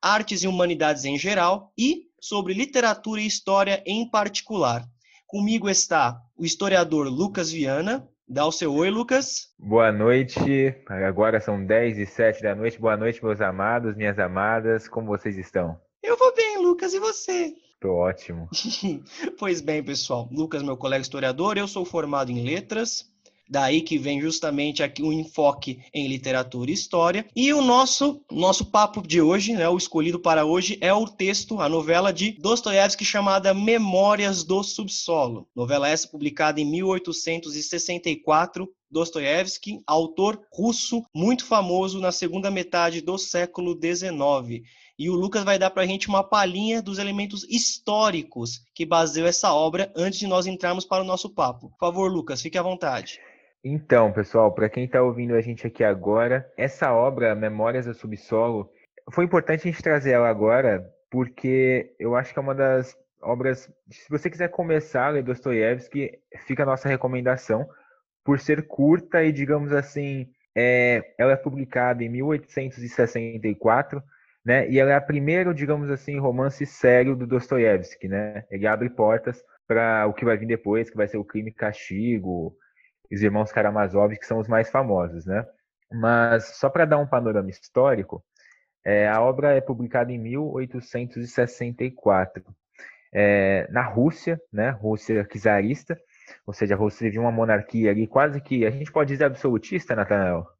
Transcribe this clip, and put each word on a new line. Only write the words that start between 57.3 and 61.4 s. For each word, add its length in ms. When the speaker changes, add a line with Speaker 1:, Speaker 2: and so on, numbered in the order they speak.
Speaker 2:
Memórias 500
do 80
Subsolo, 760
foi 120
importante 360
a 120
gente 120
trazer 300
ela 140
agora, 560
porque 880